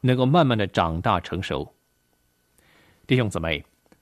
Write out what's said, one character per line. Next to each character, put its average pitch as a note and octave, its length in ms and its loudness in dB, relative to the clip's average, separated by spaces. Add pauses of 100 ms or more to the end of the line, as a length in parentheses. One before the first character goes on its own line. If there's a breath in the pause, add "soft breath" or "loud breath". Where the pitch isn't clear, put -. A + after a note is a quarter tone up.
能 B2+ 160 2
够 B2+ 80 2
慢 D3+ 220 4
慢 A#2+ 100 2
的 G#2 80 0
长 E2+ 340 0
大 F#2 200 0
成 F2+ 240 -8
熟。 - 320 -8 (1300 soft breath)
弟 C3 100 0
兄 A#2 140 0
姊 F2+ 100 -6
妹， D#2+ 240 -4 (380)